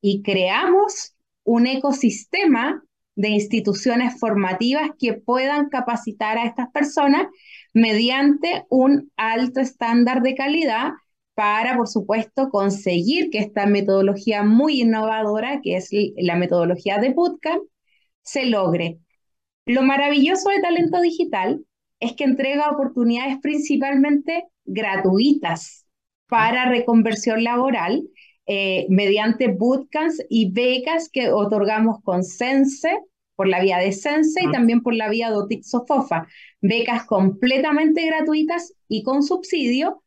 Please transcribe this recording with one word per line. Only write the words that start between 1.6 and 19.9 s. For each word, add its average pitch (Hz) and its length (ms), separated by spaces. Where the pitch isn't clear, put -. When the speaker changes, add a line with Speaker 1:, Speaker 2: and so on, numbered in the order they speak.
Speaker 1:
ecosistema 269 1160
de 202 140
instituciones 220 880
formativas 226 800
que 226 160
puedan 269 540
capacitar 226 720
a 233 80
estas 240 240
personas 294 560
mediante 254 960
un 269 460
alto 247 440
estándar 240 600
de 262 120
calidad 277 580
para, 220 420
por 233 120
supuesto, 220 640
conseguir 202 800
que 208 80
esta 208 280
metodología 202 760
muy 254 400
innovadora, 220 800
que 180 140
es 185 160
l-, 208 240
la 175 200
metodología 180 640
de 247 120
bootcamp, 339 520
se 262 240
logre. 170 520
Lo 254 160
maravilloso 285 680